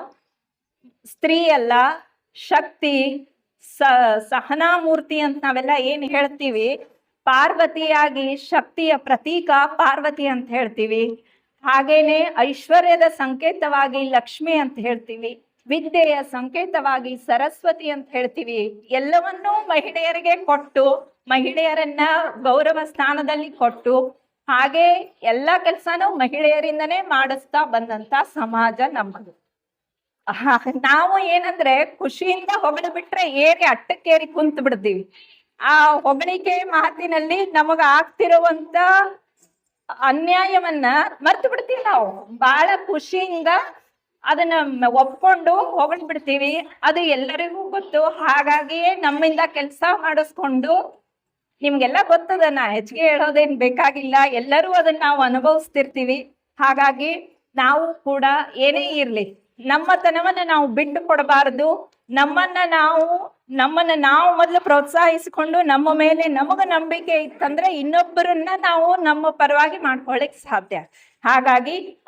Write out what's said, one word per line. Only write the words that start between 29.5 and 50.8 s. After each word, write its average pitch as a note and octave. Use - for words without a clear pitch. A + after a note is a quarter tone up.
ಆಹ್, A#3+
ನಾವು D#4
ಏನಂದ್ರೆ E4+
ಖುಷಿಯಿಂದ F4+
ಹೊಗಳು D#4+
ಬಿಟ್ರೆ F4
ಏರಿ D#4
ಅಟ್ಟಕ್ಕೇರಿ D#4+
ಕುಂತ್ D4+
ಬಿಡ್ತೀವಿ. G3+
ಆ D4+
ಹೊಗಳಿಕೆ F4+
ಮಾತಿನಲ್ಲಿ E4
ನಮಗ D#4+
ಆಗ್ತಿರುವಂತ E4
ಅನ್ಯಾಯವನ್ನ E4+
ಮರ್ತು F#4
ಬಿಡ್ತೀವಿ B4+
ನಾವು. A3
ಬಾಳ C#4+
ಖುಷಿಯಿಂದ F4+
ಅದನ್ನ E4
ಮ-, B3
ಒಪ್ಕೊಂಡು F4
ಹೊಗಳ್ E4+
ಬಿಡ್ತೀವಿ. D4+
ಅದು D#4
ಎಲ್ಲರಿಗೂ E4+
ಗೊತ್ತು. F#4+
ಹಾಗಾಗಿಯೇ D#4
ನಮ್ಮಿಂದ D#4
ಕೆಲ್ಸ D4
ಮಾಡಿಸ್ಕೊಂಡು, D#4